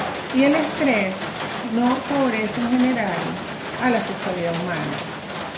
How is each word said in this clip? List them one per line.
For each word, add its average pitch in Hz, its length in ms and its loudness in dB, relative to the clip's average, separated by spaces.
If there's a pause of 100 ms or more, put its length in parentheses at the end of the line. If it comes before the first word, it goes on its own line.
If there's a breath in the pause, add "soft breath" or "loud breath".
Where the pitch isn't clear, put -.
(360)
Y 269 80 6
el 294 100 6
estrés 240 600 2 (600)
no 240 140 4 (200)
favorece 240 520 2
en 240 180 0
general 240 320 4 (760)
a 254 60 4
la 220 100 4
sexualidad 180 520 -2 (100)
humana. 151 320 -2 (640)